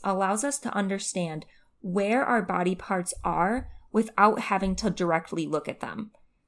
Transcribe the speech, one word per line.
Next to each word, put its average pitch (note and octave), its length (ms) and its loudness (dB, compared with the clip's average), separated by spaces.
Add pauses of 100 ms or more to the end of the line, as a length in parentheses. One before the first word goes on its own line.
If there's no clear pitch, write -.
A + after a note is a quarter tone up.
allows G3 400 2
us C#4 160 -2
to - 120 -4
understand F#3+ 720 -2 (360)
where G#3 440 0
our A#3 160 2
body F3+ 360 0
parts F3+ 360 -4 (120)
are F#3 440 0 (220)
without G#3+ 480 4
having F#3+ 380 0
to G#3+ 140 0
directly E3 540 0
look D3 240 -2
at - 120 -8
them, - 320 -8 (360)